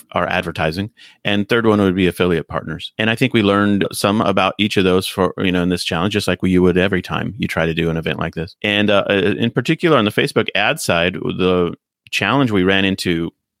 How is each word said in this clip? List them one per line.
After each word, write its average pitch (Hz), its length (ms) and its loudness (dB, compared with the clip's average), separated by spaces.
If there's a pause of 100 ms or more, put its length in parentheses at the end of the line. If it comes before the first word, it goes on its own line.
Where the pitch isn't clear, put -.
(100)
our 87 160 -2
advertising. 85 640 -4 (340)
And 101 240 0
third 117 160 2
one 107 160 4
would 95 140 2
be 92 140 2
affiliate 85 400 0
partners. 78 500 -10
And 110 100 0
I 113 60 0
think 127 180 0
we 113 100 2
learned 101 500 2
some 104 280 0
about 95 380 0
each 101 180 0
of 101 60 4
those 92 240 2
for, 90 320 -2
you 95 140 0
know, 90 100 2
in 87 60 0
this 90 160 -2
challenge, 90 280 -2
just 101 140 -2
like 90 160 -2
you 90 200 4
would 90 140 4
every 92 260 0
time 82 360 -6
you 90 80 -4
try 82 200 -2
to 82 80 -2
do 82 140 -2
an 82 80 -2
event 80 220 -4
like 82 160 -6
this. - 300 -10
And, 104 260 2
uh, 98 180 2
uh, 104 40 2 (260)
in 117 140 -2
particular 160 440 0
on 107 100 2
the 107 40 0
Facebook 123 460 0
ad 120 240 0
side, 90 340 0
the 90 580 0 (380)
challenge 117 400 0
we 95 140 2
ran 98 200 2
into 87 480 -2 (280)